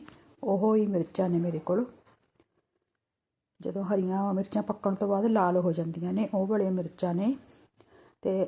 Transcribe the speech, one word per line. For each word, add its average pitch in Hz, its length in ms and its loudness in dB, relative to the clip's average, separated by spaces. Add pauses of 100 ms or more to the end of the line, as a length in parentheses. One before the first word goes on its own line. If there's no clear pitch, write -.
(440)
ਉਹੋ 214 320 2
ਹੀ 214 120 4
ਮਿਰਚਾਂ 185 420 0
ਨੇ 175 100 2
ਮੇਰੇ 170 200 -2
ਕੋਲ। 190 260 0 (1800)
ਜਦੋਂ 185 220 -6
ਹਰੀਆਂ 196 500 0
ਮਿਰਚਾਂ 196 300 -2
ਪੱਕਣ 202 320 -2
ਤੋਂ 208 120 -2
ਬਾਅਦ 196 180 2
ਲਾਲ 190 320 4
ਹੋ 175 140 2
ਜਾਂਦੀਆਂ 170 420 -4
ਨੇ, 208 200 0
ਉਹ 190 140 0
ਵਾਲੀਆਂ 202 240 2
ਮਿਰਚਾਂ 175 420 -2
ਨੇ। 208 220 0 (840)
ਤੇ 190 260 0